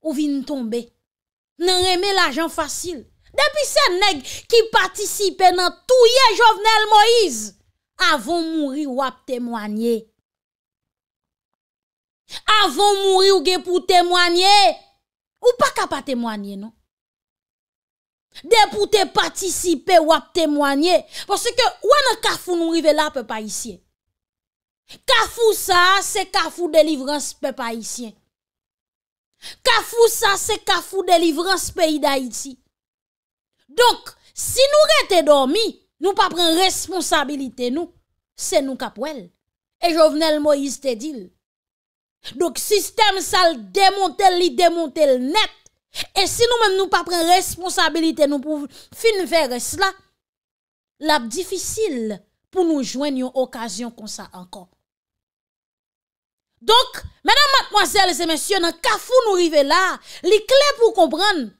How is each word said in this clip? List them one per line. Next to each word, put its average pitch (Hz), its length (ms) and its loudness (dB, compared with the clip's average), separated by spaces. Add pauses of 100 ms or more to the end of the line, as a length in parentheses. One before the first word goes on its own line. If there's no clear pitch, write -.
ou 311 120 -4
vin 285 300 -2
tonbe 240 380 -6 (720)
nan 359 260 0
renmen 370 340 0
lajan 320 340 -2
fasil. 320 500 -8 (320)
Depi 571 320 0
se 571 180 2 (140)
nèg 381 240 0 (280)
ki 466 200 6
patisipe 381 840 0
nan 359 220 -2 (160)
touye 494 360 6 (120)
jouvnèl 427 520 4
Moyiz, 427 480 4 (600)
avan 330 440 0
w 320 120 -6
mouri 294 320 -4
w 262 160 -4
ap 254 240 -8
temwanye, 233 680 -4 (2750)
avan 392 340 2
w 392 80 -4
mouri, 381 320 4
ou 359 100 0
gen 359 200 0
pou 359 180 -2
temwanye. 349 760 4 (880)
Ou 494 160 4
pa 571 160 2
ka 392 140 -4
pa 285 100 -6
temwaye, 220 560 -8
non. 208 160 -16 (1700)
Depi 415 380 2
w 403 100 0
te 403 140 2 (100)
patisipe, 349 840 0
w 320 140 2
ap - 200 -4
temwaye. 302 680 2 (260)
Paske 466 400 -2 (140)
ou 427 100 4
wè, 587 160 4
nan 440 160 -2
kafou - 340 -4
nou 330 160 -2
rive 311 220 2
la, 302 160 0
pèp 240 240 -10
ayisyen, 214 420 -12 (1300)
kafou 466 500 2
sa 359 240 2 (180)
a 381 80 -4
se 392 260 -4
kafou 339 400 -4
delivrans. 294 680 0
Pèp 277 240 -8
ayisyen, 226 520 -10 (1500)
kafou 466 440 2
sa 403 240 0
a 381 60 -6
se - 240 -4
kafou 381 420 -4
delivrans 339 680 0
peyi 311 240 0
d 285 100 0
ayiti. 269 460 -6 (1120)
Donk, 453 460 0 (200)
si - 380 0
nou 605 200 6
rete 427 320 2
dòmi, 285 400 4 (380)
nou 392 140 0
pa 392 160 2
pran 330 260 0
responsabilite 294 1120 -4
nou, 330 200 -6 (460)
se 349 240 0
nou 269 160 -6
k 262 100 -8
ap - 120 -14
wè 294 140 -8
l. 240 80 -16 (600)
E - 100 2
jouvnèl 311 500 2
Moyiz 285 380 0
te 262 160 -4
di 285 180 -10
l. 214 100 -14 (1000)
Donk, 269 360 -6
sistèm 403 600 0
sa 370 300 0
l 285 80 -8 (160)
demonte 392 560 2
l, 359 100 -2
li 359 160 0
demonte 339 480 0
l 269 160 2
nèt. 339 380 -4 (600)
E 381 80 0
si 466 220 0
nou 480 160 2
menm 381 140 0
nou 392 120 -2
pa 349 160 0
pran 349 220 -2
responsabilite 330 960 0
nou 285 160 -2
pou 294 260 -6 (300)
fen 403 320 0
fè 320 160 0
rès 240 320 -8
la, 381 120 0 (1120)
l 302 140 -2
ap 240 160 -4
difisil 311 840 -6 (380)
pou 370 120 0
nou 302 160 0
jwenn 262 380 -6
yon 254 240 -4
okazyon 233 500 -12
konsa 208 380 -16
ankò. 180 340 -20 (2000)
Donk, 508 380 0 (180)
madam, 554 380 2
madmwazèl, 381 580 2
se 339 100 -4
mesye 330 320 -2
nan 339 220 -2
kafou 480 460 2
nou 392 120 0
rive 320 280 2
la. 330 160 2 (420)
Li 403 140 4 (100)
kle 554 300 4
pou 453 180 4
konprann 330 480 0 (160)